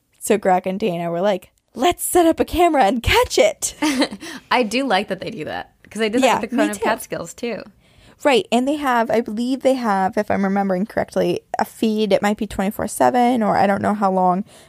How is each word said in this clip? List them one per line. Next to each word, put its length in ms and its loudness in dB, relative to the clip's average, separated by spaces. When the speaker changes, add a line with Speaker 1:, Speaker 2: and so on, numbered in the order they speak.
Speaker 1:
So 200 0
Greg 280 0
and 140 -4
Dana 300 -4
were 100 -4
like, 300 -2
"Let's 280 0
set 240 2
up 140 2
a 40 0
camera 400 4
and 180 2
catch 360 2
it." 420 0
Speaker 2:
<laughs> 720 -4
I 120 2
do 240 -2
like 220 0
that 120 -6
they 100 -8
do 140 -10
that, 300 -10
'cause 100 -10
they 80 0
did 140 0
that 40 4
Speaker 1:
Yeah, 140 2
Speaker 2:
with 100 -8
the 60 -4
Crown 120 2
Speaker 1:
me 40 -4
Speaker 2:
of 60 -10
Speaker 1:
too. 60 -6
Speaker 2:
Catskills, 500 -4
too. 280 -8
Speaker 1:
Right, 260 4
and 160 2
they 100 0
have, 340 0
I 100 2
believe 400 -4
they 140 2
have, 420 0
if 140 -2
I'm 120 0
remembering 440 0
correctly, 540 -2
a 80 -2
feed. 480 0
It 80 2
might 160 0
be 80 -4
twenty-four 420 -4
seven, 540 2
or 160 2
I 80 4
don't 160 0
know 100 0
how 180 0
long, 340 0